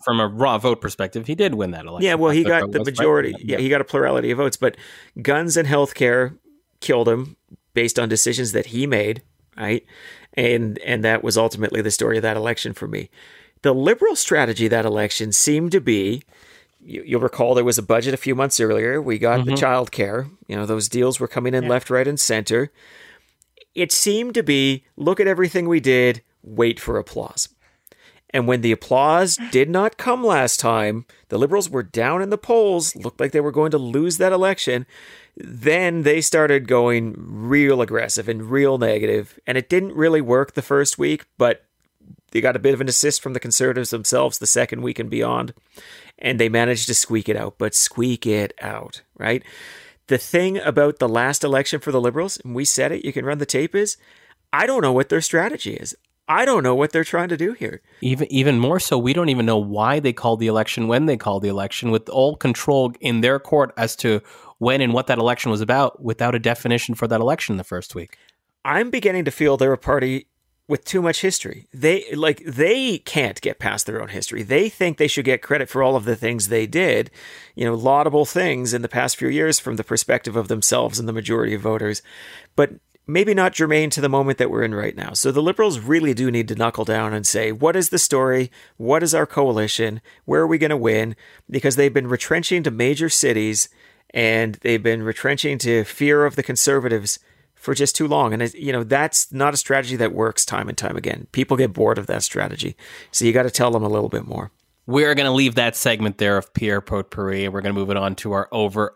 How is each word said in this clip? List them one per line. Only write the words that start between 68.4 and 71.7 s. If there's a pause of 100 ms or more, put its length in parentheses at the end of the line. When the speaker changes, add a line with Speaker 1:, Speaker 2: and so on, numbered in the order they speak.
Speaker 2:
I'm
beginning
to
feel
they're
a
party (400)
with
too
much
history.